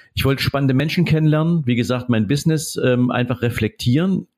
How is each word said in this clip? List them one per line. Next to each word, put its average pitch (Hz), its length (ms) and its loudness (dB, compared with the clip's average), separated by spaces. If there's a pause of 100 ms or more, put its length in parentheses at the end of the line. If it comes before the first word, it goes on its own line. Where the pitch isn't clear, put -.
(140)
Ich - 100 -2
wollte 135 180 0
spannende 139 320 0
Menschen 151 300 0
kennenlernen, 156 640 2
wie 120 100 0
gesagt, 123 320 -2
mein 110 200 2
Business, 156 540 -2
ähm, 123 280 2
einfach 123 320 -2
reflektieren 120 840 -2 (120)